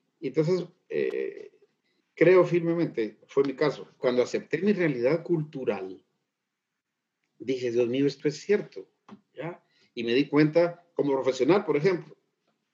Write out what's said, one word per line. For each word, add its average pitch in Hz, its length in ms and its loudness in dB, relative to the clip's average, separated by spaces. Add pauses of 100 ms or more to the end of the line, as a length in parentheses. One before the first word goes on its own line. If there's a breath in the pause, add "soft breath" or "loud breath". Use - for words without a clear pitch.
(220)
Y 139 80 -6
entonces, 160 360 0 (220)
eh, 65 640 -4 (640)
creo 175 300 6
firmemente, 165 720 -2 (100)
fue 139 160 0
mi 139 100 -4
caso, - 440 -4
cuando 123 260 0
acepté 117 360 -6
mi 202 120 2
realidad 156 520 0
cultural, 120 800 -6 (1400)
dije, 123 320 -4
"Dios 120 200 0
mío, 139 180 0
esto 143 220 -4
es 151 80 -4
cierto", 196 500 -4 (460)
¿ya? 165 280 -12 (320)
Y 117 120 -8
me 117 80 0
di 143 140 2
cuenta, 156 560 2 (120)
como 143 160 0
profesional, 135 540 2
por 147 120 0
ejemplo, 165 380 -2 (580)